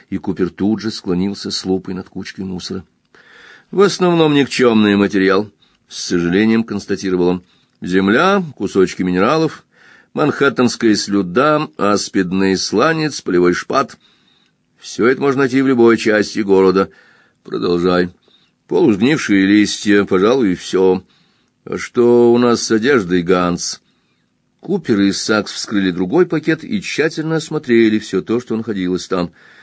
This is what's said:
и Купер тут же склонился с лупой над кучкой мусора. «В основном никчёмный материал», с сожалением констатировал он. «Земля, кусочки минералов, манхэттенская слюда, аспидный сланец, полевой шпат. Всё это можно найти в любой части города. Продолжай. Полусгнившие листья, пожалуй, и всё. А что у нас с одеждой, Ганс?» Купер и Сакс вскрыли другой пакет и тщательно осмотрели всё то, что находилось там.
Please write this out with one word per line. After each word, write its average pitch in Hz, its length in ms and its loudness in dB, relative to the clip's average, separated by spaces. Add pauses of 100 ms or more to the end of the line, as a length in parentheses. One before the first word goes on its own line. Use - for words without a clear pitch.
и 98 80 -6
Купер 90 320 -4
тут 98 320 -4
же 107 100 -6
склонился 98 580 -4
с - 160 -8
лупой 92 280 -4
над 92 160 -12
кучкой - 340 -14
мусора. 92 400 -10 (880)
«В 175 80 -2
основном 175 540 2
никчёмный 113 640 4
материал», 98 520 2 (380)
с - 160 -14
сожалением 101 600 2
констатировал 98 640 -4
он. 90 160 -2 (380)
«Земля, 110 640 2 (120)
кусочки 95 480 -2
минералов, 113 640 0 (480)
манхэттенская 123 840 0
слюда, 101 840 0
аспидный 95 800 0
сланец, 151 640 -2
полевой 90 320 2
шпат. - 440 -4 (800)
Всё - 300 -2
это 135 140 0
можно 139 200 0
найти 131 200 2
в 135 60 0
любой 117 300 4
части 107 420 0
города. 95 500 4 (540)
Продолжай. 90 640 -2 (580)
Полусгнившие 104 800 2
листья, 101 600 2
пожалуй, 104 480 2
и - 20 -2
всё. 92 480 0 (640)
А 90 120 -8
что 120 560 4
у 117 40 4
нас 120 260 2
с - 80 -8
одеждой, 107 500 0
Ганс?» 87 600 -2 (800)
Купер 156 400 -4
и 98 100 0
Сакс 104 400 -4
вскрыли 98 400 -2
другой 92 340 0
пакет 160 380 -4
и 101 180 -6
тщательно 160 540 -4
осмотрели 117 640 0
всё 98 220 -4
то, 110 180 -4
что 113 180 -6
находилось 95 500 -6
там. 90 240 -4 (320)